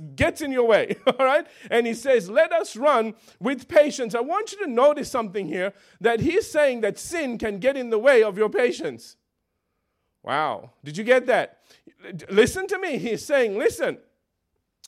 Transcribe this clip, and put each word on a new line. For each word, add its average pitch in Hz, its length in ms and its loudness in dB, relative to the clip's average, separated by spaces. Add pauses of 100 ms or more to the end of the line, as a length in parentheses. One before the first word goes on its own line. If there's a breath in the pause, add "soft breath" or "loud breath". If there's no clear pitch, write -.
(140)
gets - 280 0
in 277 100 -6
your 247 140 2
way." 196 360 4
<laughs> - 40 0
All 247 180 2
right? 294 220 2 (240 loud breath)
And 240 160 2
he 233 80 -2
says, 226 340 2
"Let 320 240 2
us 330 240 -2
run 226 380 2 (260 soft breath)
with 254 260 -4
patience." 277 480 2
I 240 60 0
want 381 320 -4
you 403 60 -16
to 359 120 -6
notice 285 400 2
something 208 380 -6
here, 185 240 -4 (300 soft breath)
that 226 180 2
he's 349 300 -2
saying 269 320 0
that 202 160 -2
sin 277 400 -6
can 202 200 -6
get 269 200 0
in 247 100 -6
the 220 100 0
way 247 240 6
of 202 140 -2
your 214 140 0
patience. 247 640 -4 (1080)
Wow. 127 500 -4 (120)
Did 151 140 -12
you 214 60 -6
get 254 220 4
that? 202 360 0 (680 soft breath)
Listen 285 380 2
to 403 120 -4
me. 349 200 -4
He's 202 260 -6
saying, 240 320 0
"Listen, 254 400 -2 (920)